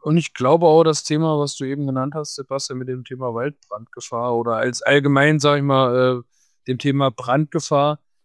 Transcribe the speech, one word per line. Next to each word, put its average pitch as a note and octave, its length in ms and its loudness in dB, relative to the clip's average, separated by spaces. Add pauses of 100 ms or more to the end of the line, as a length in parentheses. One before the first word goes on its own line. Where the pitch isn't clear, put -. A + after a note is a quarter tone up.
und D#3 160 2
ich - 160 -2
glaube D#3+ 320 4
auch, D#3+ 180 8
das D#3 200 0
Thema, D#3 340 0
was C#3+ 180 -4
du C#3 80 -6
eben C#3 220 -4
genannt C3+ 280 -4
hast, D3+ 200 -8
Sebastian, C3+ 440 -8
mit B2+ 100 -10
dem B2+ 140 -8
Thema B2+ 300 -8
Waldbrandgefahr A#2+ 1040 -8
oder A#2 200 -2
als A#2+ 260 -4
allgemein, C#3+ 580 2
sag D3 160 4
ich C#3+ 60 -2
mal, B2+ 580 2
äh, - 20 -18 (460)
dem B2+ 100 -4
Thema C#3 320 0
Brandgefahr, D3 880 0 (260)